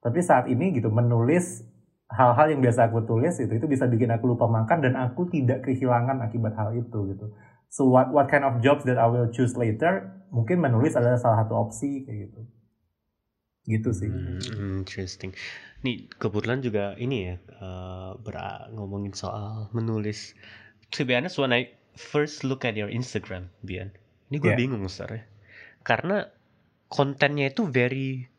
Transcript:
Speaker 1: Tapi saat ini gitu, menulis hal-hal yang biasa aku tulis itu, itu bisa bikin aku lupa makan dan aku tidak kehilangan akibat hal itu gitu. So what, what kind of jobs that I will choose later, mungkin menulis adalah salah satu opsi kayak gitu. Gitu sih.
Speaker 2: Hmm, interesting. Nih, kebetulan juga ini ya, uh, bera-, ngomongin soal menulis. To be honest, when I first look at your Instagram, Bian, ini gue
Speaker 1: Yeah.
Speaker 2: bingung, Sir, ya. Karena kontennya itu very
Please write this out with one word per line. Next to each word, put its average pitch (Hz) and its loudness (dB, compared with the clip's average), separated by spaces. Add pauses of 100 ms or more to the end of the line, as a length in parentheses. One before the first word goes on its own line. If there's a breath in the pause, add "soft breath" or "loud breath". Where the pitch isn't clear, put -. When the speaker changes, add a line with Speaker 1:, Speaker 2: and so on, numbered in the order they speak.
Speaker 1:
Tapi 120 0
saat 135 4
ini 156 2
gitu, 113 0
menulis 120 2 (480)
hal-hal 127 6
yang 143 0
biasa 117 6
aku 113 0
tulis 123 2
itu, 117 0
itu 110 0
bisa 135 2
bikin 117 2
aku 117 0
lupa 120 2
makan 113 2
dan 131 2
aku 151 -2
tidak 135 0
kehilangan 127 0
akibat 110 -4
hal 107 -2
itu 101 -6
gitu. 107 -12 (400 soft breath)
So 135 2
what, 127 6
what 139 4
kind 139 4
of 123 0
jobs 139 4
that 123 2
I 117 6
will 120 2
choose 123 0
later, 123 0 (160)
mungkin 120 2
menulis 139 2
adalah 123 4
salah 110 2
satu 117 -2
opsi 131 -4
kayak 107 -10
gitu. 104 -20 (1200)
Gitu 110 0
sih. 95 -4
Speaker 2:
Hmm, 95 -6
interesting. 95 -10 (560 loud breath)
Nih, 107 -6
kebetulan 110 -2
juga 104 -2
ini 120 -2
ya, 90 -6 (200)
uh, 92 -12
bera-, 98 -12
ngomongin 101 -8
soal 104 -8
menulis. 110 -4 (560 loud breath)
To 143 -4
be 123 2
honest, 143 -2
when 131 2
I 123 0 (240)
first - -4
look 131 -2
at 110 -4
your 104 -6
Instagram, 95 -6 (160)
Bian, 95 -10 (320)
ini 143 -6
gue 110 4
Speaker 1:
Yeah. 120 2
Speaker 2:
bingung, 120 -2
Sir, - -12
ya. 113 -10 (560 loud breath)
Karena 175 -2 (640)
kontennya 139 0
itu 240 0
very 131 -2 (120)